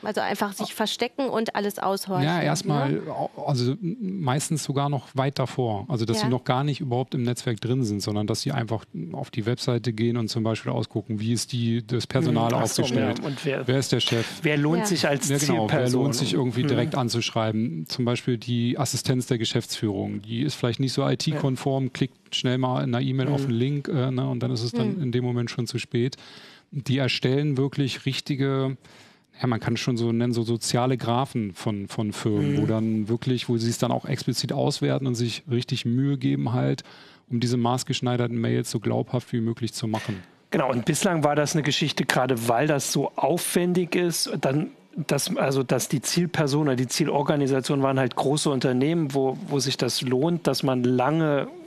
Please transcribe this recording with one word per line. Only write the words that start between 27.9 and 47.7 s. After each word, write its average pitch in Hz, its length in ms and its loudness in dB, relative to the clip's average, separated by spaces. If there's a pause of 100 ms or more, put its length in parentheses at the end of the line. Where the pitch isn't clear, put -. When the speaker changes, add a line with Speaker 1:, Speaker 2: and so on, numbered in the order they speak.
Speaker 2:
richtige, 135 720 0 (640)
ja, - 60 0
man 113 120 2
kann 117 140 0
es 117 60 0
schon 123 180 0
so 117 140 0
nennen, 120 220 2
so 113 100 0
soziale 120 540 2
Graphen 117 560 -2
von, 101 340 -4
von 104 260 -2
Firmen, 101 400 2
Speaker 3:
Mhm. 101 80 2
Speaker 2:
wo 107 60 4
dann 110 420 0
wirklich, 120 400 0
wo 120 80 2
sie 113 120 2
es 117 100 -2
dann 120 120 2
auch 123 140 -2
explizit 135 480 -2
auswerten 139 540 0
und 123 80 0
sich 117 340 -2
richtig 120 360 -2
Mühe 131 320 2
geben 139 360 0
halt, 131 300 0 (460)
um 120 100 0
diese 120 180 2
maßgeschneiderten 120 840 0
Mails 120 320 0
so 120 80 -2
glaubhaft 117 540 -2
wie 117 80 0
möglich 113 320 -2
zu - 140 -6
machen. 107 360 -4 (280)
Speaker 3:
Genau, 143 200 2
und 117 140 0
bislang 165 380 2
war 147 120 4
das 147 200 2
eine 151 80 2
Geschichte, 139 420 0
gerade 123 420 2
weil 123 200 2
das 143 240 0
so 139 240 0
aufwendig 175 800 2
ist, 175 440 0
dann, 147 280 0 (400)
dass, 147 280 0
also, 135 280 2
dass 123 260 0
die 135 120 0
Zielperson 156 640 2
oder 131 80 2
die 123 120 0
Zielorganisation 143 920 2